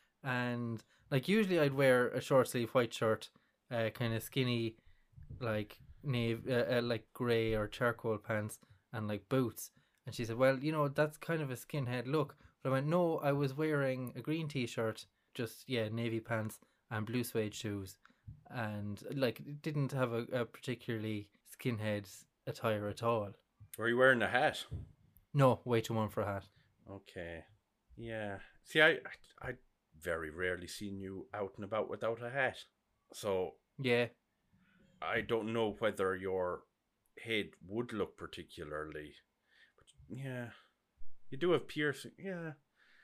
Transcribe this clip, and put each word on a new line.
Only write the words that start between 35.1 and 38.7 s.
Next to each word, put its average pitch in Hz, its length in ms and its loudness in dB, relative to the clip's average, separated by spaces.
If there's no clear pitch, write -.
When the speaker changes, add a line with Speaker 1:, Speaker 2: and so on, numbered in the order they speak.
Speaker 2:
don't 110 320 0
know 113 260 2
whether 98 380 2
your 92 460 -2
head 107 280 -2
would 117 240 -6
look 101 240 -4
particularly, 78 960 -10